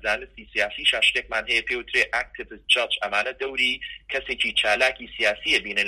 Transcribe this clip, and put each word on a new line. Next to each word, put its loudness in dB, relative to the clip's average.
زانستی -4
سیاسیشا 0
شتێکمان -2
هەیە، 2
پێوترێ 0
ئاکتیڤیست -6
جەج. 2
ئەمانە 0
دەوری 0
کەسێکی -2
چالاکی 2
سیاسیە 2
بینن 0